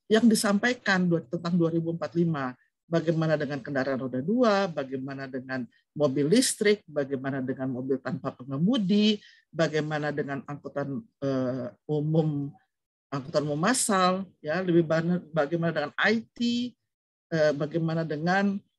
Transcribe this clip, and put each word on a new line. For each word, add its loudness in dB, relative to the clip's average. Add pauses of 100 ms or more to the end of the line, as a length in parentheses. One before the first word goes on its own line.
(120)
yang 6
disampaikan 2
dua-, 2
tentang -2
dua 4
ribu -2
empat -6
puluh 2
lima. -2 (340)
Bagaimana 0
dengan -2
kendaraan -2
roda -4
dua, 2
bagaimana -8
dengan -6 (240)
mobil 0
listrik, 2
bagaimana -4
dengan -4
mobil -2
tanpa -6
pengemudi, 2 (320)
bagaimana -2
dengan -6
angkutan, -8 (160)
eh, -2 (240)
umum, 0 (560)
angkutan -2
umum -2
massal, 2 (160)
ya, -2
lebih 4
banyak 0 (160)
bagaimana 0
dengan -4
I 2
T, -14 (960)
eh, 4
bagaimana -2
dengan, 0 (240)